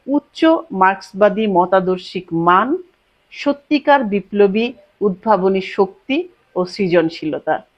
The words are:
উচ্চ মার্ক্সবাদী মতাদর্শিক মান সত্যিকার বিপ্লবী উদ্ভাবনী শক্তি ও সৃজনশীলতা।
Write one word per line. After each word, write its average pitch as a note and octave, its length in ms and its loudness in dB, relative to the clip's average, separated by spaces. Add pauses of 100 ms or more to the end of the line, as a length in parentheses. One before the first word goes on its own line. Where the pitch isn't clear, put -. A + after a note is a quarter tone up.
উচ্চ - 380 -2 (280)
মার্ক্সবাদী G3 760 0
মতাদর্শিক F#3 880 0
মান F#3 440 2 (560)
সত্যিকার C#4+ 720 0
বিপ্লবী G3+ 600 0 (340)
উদ্ভাবনী F#3+ 640 0 (140)
শক্তি G#3 400 -4 (380)
ও F#3 100 -4
সৃজনশীলতা। D#3+ 920 -2 (220)